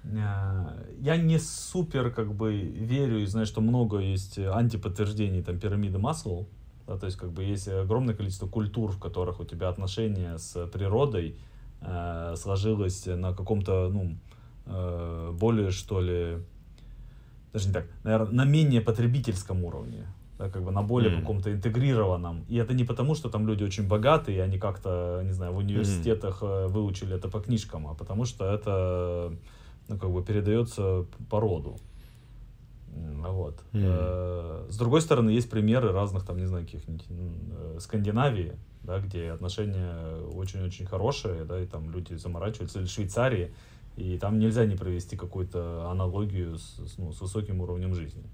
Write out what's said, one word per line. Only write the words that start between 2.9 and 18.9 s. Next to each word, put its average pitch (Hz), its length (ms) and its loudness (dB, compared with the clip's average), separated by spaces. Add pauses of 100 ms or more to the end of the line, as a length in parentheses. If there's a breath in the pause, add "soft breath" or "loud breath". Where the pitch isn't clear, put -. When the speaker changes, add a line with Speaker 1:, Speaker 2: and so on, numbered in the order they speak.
Speaker 1:
и 104 60 2
знаю, 107 180 2
что 113 160 -2
много 113 380 4
есть 95 400 -2
антиподтверждений, 101 1040 2
там, 87 160 -2
пирамиды 101 400 0
Маслоу. 104 480 -2 (400)
Да, 101 100 -6
то 98 80 -6
есть, 92 120 -4
как 87 140 -8
бы, 92 120 -4
есть 98 240 -2
огромное 104 480 2
количество 95 320 -4
культур, 107 440 0
в 95 80 -4
которых 90 400 -4
у 87 60 -8
тебя 90 240 -4
отношение 92 680 -2
с 85 280 -6
природой, 98 680 2 (440 loud breath)
э, 85 540 -4
сложилось 98 680 2
на 90 280 0
каком-то, 95 560 2
ну, 92 280 0 (480 loud breath)
э, 85 760 -4
более, 107 320 4
что 95 300 0
ли, 87 360 0 (1160 loud breath)
даже 101 140 0
не 98 60 4
так, 92 120 0 (180)
наверно, 110 280 4
на 123 140 6
менее 143 360 8
потребительском 113 840 2